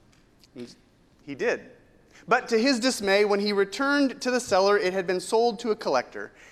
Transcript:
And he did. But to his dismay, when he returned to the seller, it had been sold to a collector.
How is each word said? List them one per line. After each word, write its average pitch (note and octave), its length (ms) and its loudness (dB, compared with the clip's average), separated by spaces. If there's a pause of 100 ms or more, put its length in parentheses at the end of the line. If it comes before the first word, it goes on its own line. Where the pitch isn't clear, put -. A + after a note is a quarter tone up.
(560)
And B2 180 -18 (480)
he C#3+ 140 -14
did. F#3 340 -4 (600)
But B3 180 0
to A#3 100 0
his B3 220 2
dismay, G#3 460 2
when G3+ 160 2
he G#3 100 0
returned C4 680 0
to B3 100 -2
the B3 80 0
seller, G3+ 380 2
it F3+ 160 0
had F#3+ 120 -2
been F#3 140 -2
sold A3+ 400 0
to A3+ 120 -4
a G#3 40 -2
collector. B2 560 -4 (200)